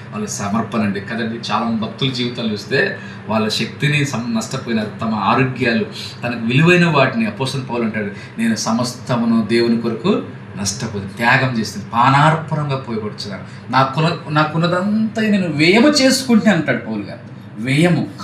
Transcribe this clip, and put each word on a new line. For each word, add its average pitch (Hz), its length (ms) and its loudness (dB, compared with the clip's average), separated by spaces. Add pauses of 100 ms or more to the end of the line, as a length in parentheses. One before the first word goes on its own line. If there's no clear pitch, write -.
(100)
వాళ్ళు 107 160 -6
సమర్పణ 104 540 -2
అండి 98 200 0
కదండి. 110 520 -6
చాలా 110 140 0
మంది 113 140 0
భక్తుల 107 300 -2
జీవితాలు 120 420 -4
చూస్తే - 460 -2 (300)
వాళ్ళ 107 200 0
శక్తిని 147 560 0
సం-, 117 320 -4
నష్టపోయినారు, 110 640 -4
తమ 110 140 -2
ఆరోగ్యాలు, 117 720 2 (380)
తనకు 120 140 -4
విలువైన 165 520 6
వాటిని. 120 360 2
అపోస్తలుడు 127 400 -4
పౌలు 117 160 -2
అంటాడు, 104 580 -6
"నేను 113 160 2
సమస్తమును 117 880 0
దేవుని 117 360 2
కొరకు 180 400 0 (340)
నష్టపోయి 101 520 -6
త్యాగం 123 500 0
చేస్తుంది, 101 340 -6
పానార్పణంగా 143 840 2
పోయబడుచున్నాను, 104 960 -8
నాకున్న, 147 460 2 (100)
నాకున్నదంతా 180 960 0
నేను 202 260 2
వ్యయము 175 400 6
చేసుకుంటే," 254 600 4
అంటాడు 143 340 0
పౌలు 107 180 -6
గారు. - 180 -12 (380)
వ్యయము, 139 480 2 (180)